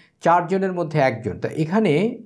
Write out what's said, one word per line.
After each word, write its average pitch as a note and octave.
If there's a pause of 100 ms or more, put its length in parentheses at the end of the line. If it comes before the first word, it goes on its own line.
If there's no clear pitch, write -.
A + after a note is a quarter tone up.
(200)
চারজনের F3+
মধ্যে D#3
একজন। G#2+
তো -
এখানে F3+